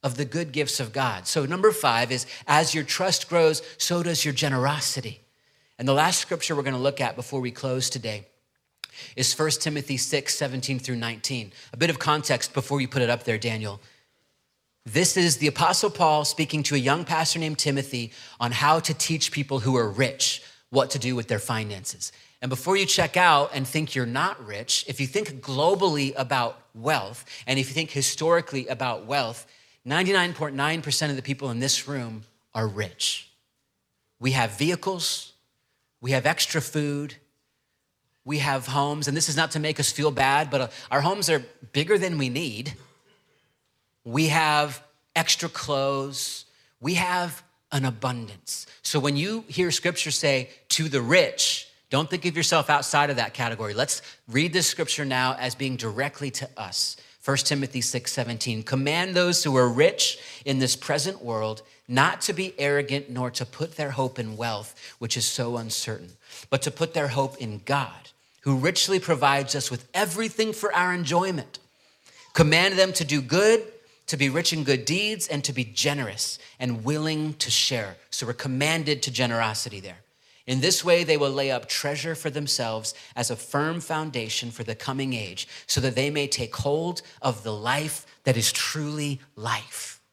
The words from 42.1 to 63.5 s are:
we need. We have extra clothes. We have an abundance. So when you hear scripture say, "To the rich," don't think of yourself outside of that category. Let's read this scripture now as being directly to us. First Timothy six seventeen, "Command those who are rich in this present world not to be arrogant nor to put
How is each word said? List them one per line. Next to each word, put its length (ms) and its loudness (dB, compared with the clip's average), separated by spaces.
we 120 0
need. 440 -4
We 260 0
have 520 2
extra 320 0
clothes. 1000 -2
We 160 -2
have 480 0
an 140 0
abundance. 800 -6
So 180 0
when 160 2
you 320 -2
hear 220 0
scripture 400 0
say, 400 0
"To 200 2
the 140 0
rich," 640 2
don't 180 2
think 160 -4
of 100 0
yourself 320 2
outside 440 4
of 60 0
that 180 -2
category. 400 -4
Let's 260 0
read 260 2
this 140 2
scripture 380 -2
now 300 2
as 180 -4
being 240 -4
directly 540 -4
to 260 -8
us. 400 -4
First 260 0
Timothy 340 -2
six 320 -4
seventeen, 520 -4
"Command 500 0
those 300 4
who 120 2
are 140 8
rich 480 4
in 120 0
this 180 2
present 460 -2
world 400 -4
not 340 4
to 120 -2
be 240 -4
arrogant 540 0
nor 180 -4
to 160 -6
put 300 -8